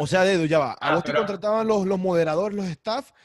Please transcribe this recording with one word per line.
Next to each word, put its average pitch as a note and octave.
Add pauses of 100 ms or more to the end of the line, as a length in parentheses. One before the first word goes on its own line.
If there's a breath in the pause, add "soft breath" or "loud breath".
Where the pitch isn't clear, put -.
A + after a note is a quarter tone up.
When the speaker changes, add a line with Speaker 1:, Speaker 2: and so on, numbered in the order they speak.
Speaker 1:
O D3
sea, F#3
Dedo, F#3
ya D#3
va. C3
¿A -
Speaker 2:
Ah, D3+
Speaker 1:
vos F3
te -
Speaker 2:
pero -
Speaker 1:
contrataban G#3
los, G3+
los F#3+
moderadores, F#3
los G3
staff, A3 (140 soft breath)